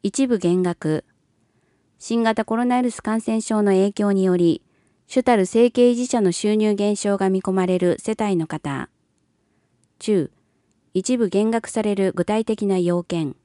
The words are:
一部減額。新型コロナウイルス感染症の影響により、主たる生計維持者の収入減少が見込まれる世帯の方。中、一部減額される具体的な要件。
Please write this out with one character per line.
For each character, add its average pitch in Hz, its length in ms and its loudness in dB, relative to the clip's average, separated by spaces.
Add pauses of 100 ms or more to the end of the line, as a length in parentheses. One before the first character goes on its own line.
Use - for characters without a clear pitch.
一 262 240 -2
部 240 120 0
減 180 240 2
額。 165 420 -4 (920)
新 233 240 -2
型 220 220 0
コ 226 120 -4
ロ 240 80 -2
ナ 247 120 0
ウ 254 40 2
イ - 40 0
ル 240 60 0
ス - 120 -14
感 220 180 -2
染 220 200 -2
症 214 220 -2
の 202 100 4
影 196 200 4
響 202 200 0
に 190 120 2
よ 180 120 2
り、 170 260 2 (440)
主 254 160 0
た 247 140 4
る 190 100 2
生 240 240 4
計 247 220 4
維 - 20 0
持 247 120 -2
者 247 140 -2
の 185 120 2
収 208 220 -2
入 214 200 2
減 202 220 0
少 202 200 -2
が 190 140 0
見 190 120 0
込 190 100 -4
ま 185 140 0
れ 185 120 2
る 175 200 2
世 - 220 -6
帯 202 160 0
の 160 100 -2
方。 139 440 -8 (1080)
中、 185 320 0 (600)
一 220 240 -2
部 226 120 0
減 208 220 0
額 226 180 -4
さ 220 140 -4
れ 208 120 -2
る 190 180 0
具 175 120 -2
体 220 200 -2
的 208 220 -4
な 190 120 0
要 175 240 0
件。 160 420 -6